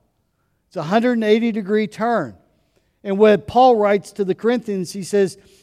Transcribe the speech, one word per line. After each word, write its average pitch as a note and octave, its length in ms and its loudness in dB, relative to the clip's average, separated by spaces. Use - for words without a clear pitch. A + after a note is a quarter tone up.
It's - 100 -14
a E3 60 -8
hundred A3+ 300 0
and A3+ 100 -2
eighty A3+ 280 2
degree G#3+ 340 -2
turn. G3+ 500 -4
And G3 160 -6
when G#3 220 4
Paul A#3+ 380 4
writes G#3 360 0
to G3+ 120 -4
the F3+ 100 -2
Corinthians, G#3 560 -4
he G3 120 -12
says G3 340 -2